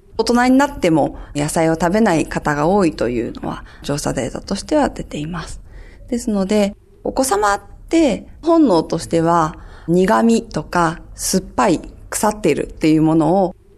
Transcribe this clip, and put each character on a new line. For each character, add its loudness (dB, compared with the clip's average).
大 0
人 2
に 4
な 4
っ -10
て 2
も 0
野 -2
菜 2
を 2
食 0
べ 2
な 4
い 0
方 -4
が 0
多 2
い -2
と -2
い -4
う -10
の -6
は -10
調 -4
査 -4
デ -4
ー -10
タ -10
と -6
し -8
て -4
は 2
出 -10
て -12
い -6
ま -10
す。 -12
で -4
す -6
の 0
で、 0
お -4
子 -2
様 2
っ -8
て 2
本 4
能 4
と -4
し -10
て 2
は 2
苦 4
味 4
と -8
か -2
酸 -2
っ -16
ぱ 2
い、 2
腐 0
っ -6
て 2
い 2
る -6
っ -16
て 0
い 4
う 4
も 4
の 2
を -6